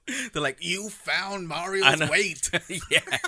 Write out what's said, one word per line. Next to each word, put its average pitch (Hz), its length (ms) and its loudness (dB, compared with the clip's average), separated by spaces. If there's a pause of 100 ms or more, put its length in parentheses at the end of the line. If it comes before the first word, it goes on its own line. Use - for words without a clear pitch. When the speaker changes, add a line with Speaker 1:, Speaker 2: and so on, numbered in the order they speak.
(140)
Speaker 1:
<laughs> 254 200 -6
They're 156 80 -2
like, 139 220 -2
"You 190 260 -2
found 180 640 -4
Speaker 2:
I 147 40 -4
Speaker 1:
Mario's 170 440 4
Speaker 2:
know. 151 100 2
Speaker 1:
weight." 175 460 0
Speaker 2:
<laughs> - 340 -6
Yeah, 156 100 6 (280)